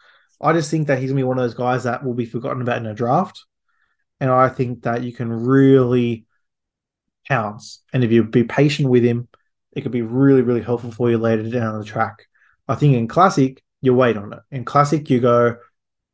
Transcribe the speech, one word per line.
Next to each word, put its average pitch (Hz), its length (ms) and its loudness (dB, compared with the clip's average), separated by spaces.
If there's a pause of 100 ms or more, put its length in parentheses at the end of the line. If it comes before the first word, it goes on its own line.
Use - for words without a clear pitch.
(400)
I 160 140 0
just 165 180 -2
think 156 160 -2
that 139 120 0
he's 131 100 -6
gonna 135 100 -2
be 131 40 0
one 127 140 -2
of 127 60 -2
those 117 120 -4
guys 123 280 -2
that 123 220 -6
will 123 80 -6
be 120 120 -4
forgotten 127 360 -8
about 120 160 -4
in 117 80 -8
a 107 80 -8
draft. 123 500 -2 (800)
And 135 80 -2
I 127 180 4
think 123 360 -6
that 120 200 -4
you 123 80 -10
can 120 180 -8
really 123 960 2 (1040)
pounce. 110 640 -6
And 127 120 0
if 113 80 0
you 113 120 4
be 117 200 0
patient 143 440 0
with 123 160 4
him, 120 240 -2 (460)
it 143 80 -8
could 139 100 -8
be 123 100 -4
really, 131 400 4
really 120 200 0
helpful 117 300 -6
for 120 180 -2
you 117 80 2
later 113 320 -2
down 113 300 -4
the 101 60 -10
track. - 420 -8 (400)
I 113 80 -2
think 143 200 2
in 113 120 -2
Classic, 147 540 2 (200)
you 127 120 2
wait 123 240 2
on 104 160 -12
it. 107 60 -18 (120)
In 123 140 -10
Classic, 147 440 0
you 127 100 2
go, 120 360 2 (580)